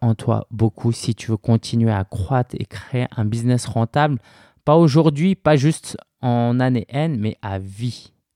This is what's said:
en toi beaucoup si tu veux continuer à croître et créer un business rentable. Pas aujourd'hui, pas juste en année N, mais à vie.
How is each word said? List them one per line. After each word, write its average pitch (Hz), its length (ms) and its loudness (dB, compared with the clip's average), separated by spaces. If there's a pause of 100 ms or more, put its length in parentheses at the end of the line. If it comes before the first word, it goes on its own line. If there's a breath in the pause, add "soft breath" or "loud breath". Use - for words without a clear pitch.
en 113 140 2
toi 107 340 -2
beaucoup 113 420 0
si - 220 -4
tu - 160 -8
veux 110 80 -2
continuer 113 540 0
à 98 120 0
croître 123 540 -4
et - 80 -8
créer 123 400 -6 (100)
un 110 100 -2
business 117 400 0
rentable. 131 520 0 (480 soft breath)
Pas 151 100 4
aujourd'hui, 160 600 4
pas 156 200 2
juste 147 420 -2 (240)
en 120 380 0
année 127 300 0
N, 151 300 -4
mais 107 220 -4
à 98 180 -6
vie. 101 540 -10 (220)